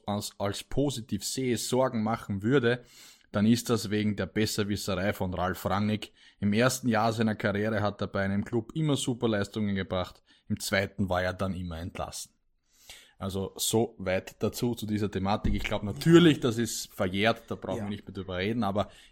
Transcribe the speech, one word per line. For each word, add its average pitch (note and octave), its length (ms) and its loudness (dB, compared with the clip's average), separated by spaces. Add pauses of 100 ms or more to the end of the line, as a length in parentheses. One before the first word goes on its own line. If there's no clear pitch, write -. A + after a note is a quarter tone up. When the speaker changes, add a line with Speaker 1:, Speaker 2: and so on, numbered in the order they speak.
Speaker 1:
als, G2+ 340 -4
als G2+ 240 -4
positiv B2 600 -4
sehe, B2 340 -2
Sorgen B2 460 0
machen G#2+ 400 -4
würde, B2 400 2 (480)
dann G#2 140 2
ist A#2+ 240 4
das G#2+ 200 0
wegen G#2+ 280 0
der G2 80 -2
Besserwisserei G2+ 880 -2
von F#2 200 -4
Ralf F2+ 320 -2
Rangnick. G#2 460 -2 (280)
Im G2+ 140 2
ersten B2+ 360 2
Jahr A2 220 4
seiner A2 240 2
Karriere G#2 460 0
hat G2+ 200 -2
er G2 60 -2
bei G2 160 -2
einem G2 220 0
Club A2+ 300 -4
immer D3+ 200 2
Superleistungen G#2+ 800 0
gebracht, F#2 460 -4 (260)
im G#2 120 -4
zweiten G2 500 -2
war F#2 140 2
er F2+ 100 0
dann F#2+ 220 -4
immer E2+ 240 -8
entlassen. - 520 -10 (840)
Also F#2+ 400 -6
so - 400 2
weit F#2 460 -4
dazu, A#2+ 320 -2
zu G#2+ 100 -8
dieser G#2 240 0
Thematik. G2 460 0
Ich - 80 -2
glaub G2+ 180 -2
natürlich, D#3 580 8
das A#2 200 0
ist - 340 -4
verjährt, G2+ 560 0
da G#2 60 -6
brauchen F#2+ 240 -6
Speaker 2:
Ja. G#2 60 -6
Speaker 1:
wir G2+ 40 -6
nicht G#2 180 -10
mehr G2 60 -12
drüber F#2 240 -6
reden, G#2+ 260 0
aber G2 260 0 (220)